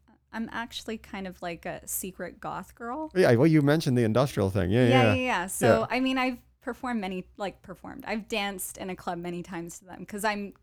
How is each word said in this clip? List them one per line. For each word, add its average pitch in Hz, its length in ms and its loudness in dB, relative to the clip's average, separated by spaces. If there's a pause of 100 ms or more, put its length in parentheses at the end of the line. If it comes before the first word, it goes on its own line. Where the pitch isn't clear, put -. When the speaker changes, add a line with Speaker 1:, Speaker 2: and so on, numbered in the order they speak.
(340)
Speaker 1:
I'm 226 180 -6
actually 226 460 -8
kind 190 300 -10
of, 180 140 -14
like, 170 240 -8
a 165 220 -10
secret - 520 -10
goth 160 360 -10
girl. 269 400 -10
Speaker 2:
Yeah, 175 200 6
well, 131 120 6
you 156 140 6
mentioned 143 360 4
the 123 60 4
industrial 110 460 2
thing. 95 220 0
Yeah, 120 160 6
Speaker 1:
Yeah, - 20 6
Speaker 2:
yeah. 117 240 6
Speaker 1:
yeah, - 80 2
yeah. 208 260 -2
So, 226 320 4 (100)
Speaker 2:
Yeah. 226 60 -2
Speaker 1:
I 254 40 0
mean, 262 180 0
I've 254 200 0 (240)
performed 240 400 -6
many, 185 240 -6 (120)
like, 196 260 -6
performed. - 420 -16
I've 214 220 -6
danced 202 500 -6
in 190 140 -8
a 180 40 -8
club 175 220 -8
many 175 240 -8
times 170 380 -10
to 190 60 -20
them 180 200 -16
'cause 202 180 -8
I'm 202 400 -4